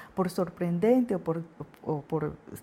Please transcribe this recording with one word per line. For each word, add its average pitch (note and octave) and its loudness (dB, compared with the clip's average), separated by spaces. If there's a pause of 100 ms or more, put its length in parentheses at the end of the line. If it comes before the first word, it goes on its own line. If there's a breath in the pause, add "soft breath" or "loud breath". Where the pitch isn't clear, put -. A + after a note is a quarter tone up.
(140 loud breath)
por F3+ 0
sorprendente F#3 2
o F3+ -2
por, E3 -2 (400)
o D3+ -2
por D3+ -2 (260)